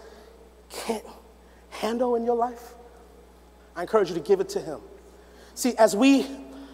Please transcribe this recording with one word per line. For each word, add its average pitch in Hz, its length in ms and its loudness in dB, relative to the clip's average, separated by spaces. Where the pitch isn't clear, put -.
can't - 360 -8
handle 240 460 -2
in 233 100 -2
your 240 100 2
life? 240 380 -4
I 170 40 -6
encourage 190 260 2
you 175 80 -6
to 165 40 -4
give 190 200 2
it 190 100 -4
to 190 100 -6
him. 147 200 -10
See, 240 220 -2
as 220 180 6
we 262 320 6